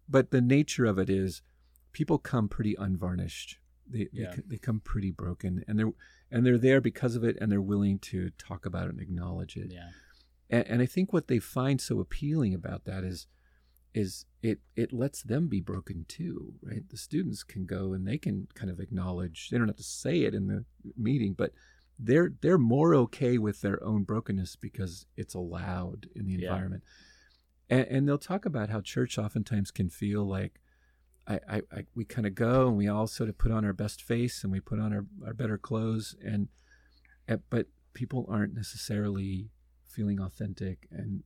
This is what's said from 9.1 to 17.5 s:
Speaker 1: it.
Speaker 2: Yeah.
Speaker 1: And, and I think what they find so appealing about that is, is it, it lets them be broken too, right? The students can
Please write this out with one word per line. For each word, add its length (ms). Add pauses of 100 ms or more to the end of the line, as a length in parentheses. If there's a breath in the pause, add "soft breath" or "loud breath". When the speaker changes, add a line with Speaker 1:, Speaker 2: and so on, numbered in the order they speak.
Speaker 1:
it. 160
Speaker 2:
Yeah. 180 (600 soft breath)
Speaker 1:
And, 180
and 140
I 60
think 260
what 140
they 120
find 400
so 200
appealing 540
about 320
that 180
is, 240 (640)
is 320 (160)
it, 180 (160)
it 160
lets 320
them 240
be 140
broken 460
too, 540
right? 280
The 80
students 460
can 220